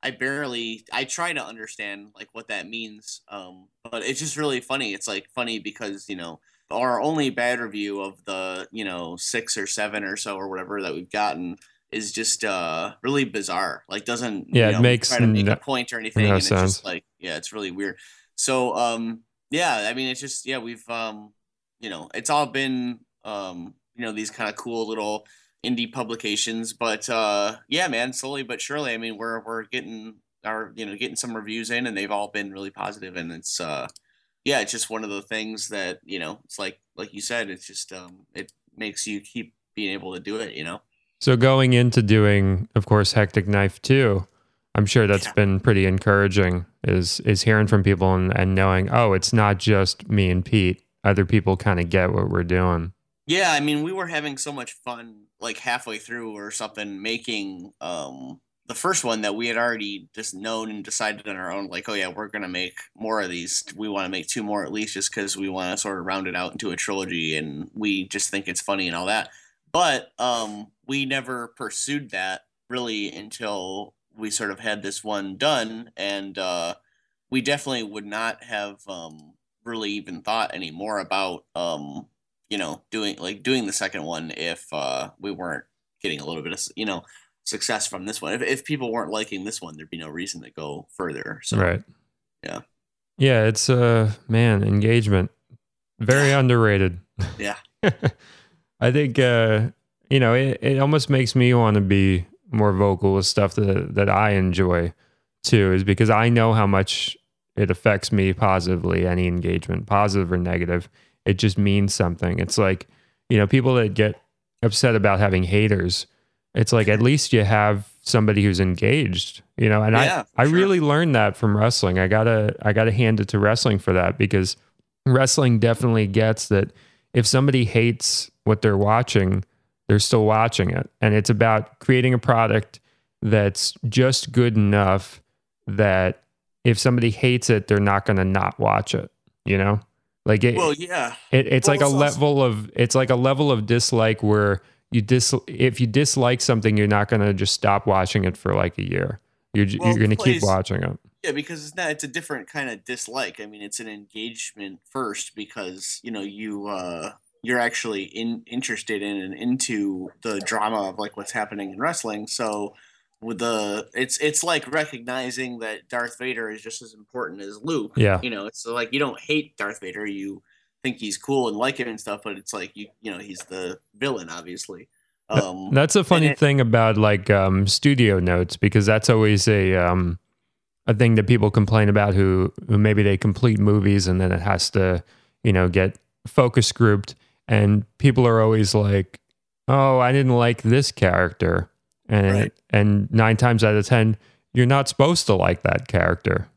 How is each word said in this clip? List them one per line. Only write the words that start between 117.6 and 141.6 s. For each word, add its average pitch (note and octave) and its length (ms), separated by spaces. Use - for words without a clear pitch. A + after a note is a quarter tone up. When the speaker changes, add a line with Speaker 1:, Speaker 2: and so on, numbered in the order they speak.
Speaker 2:
somebody G#2+ 420
who's G2 160
engaged, G2 840
you A#2 140
know? G#2+ 140
And A2 120
Speaker 1:
Yeah, C#3+ 280
Speaker 2:
I, - 60
I C3 40
Speaker 1:
sure. D3+ 80
Speaker 2:
really F#3 260
learned D3+ 340
that G#2 240
from G#2 180
wrestling. G#2 440
I F#2 80
gotta, A2 560
I G#2 100
gotta A2 180
hand A2 280
it G2 80
to G#2+ 100
wrestling G#2+ 400
for F#2+ 160
that, F2+ 240
because F#2+ 400
wrestling C3 540
definitely A2+ 480
gets A2 400
that G2+ 240
if A#2+ 140
somebody C3 380
hates - 640
what G#2+ 180
they're G#2 140
watching, G2+ 640
they're G#2 120
still A2 260
watching G#2+ 460
it. F2 180
And G#2+ 120
it's G#2+ 160
about A2 500
creating B2+ 360
a - 40
product A2 600
that's G2+ 540
just B2+ 440
good A#2+ 240
enough G2+ 640
that F#2+ 560
if A#2 160
somebody A#2+ 320
hates B2 400
it, G#2 160
they're G#2 120
not G2+ 260
gonna F#2+ 200
not F#2+ 340
watch G#1 360
it, - 160
you G2 140
know? G2+ 200
Like G#2+ 180
it, A#2+ 120
Speaker 1:
Well, D#3 180
yeah. D#3 420
Speaker 2:
it, C3+ 160
it's C3 200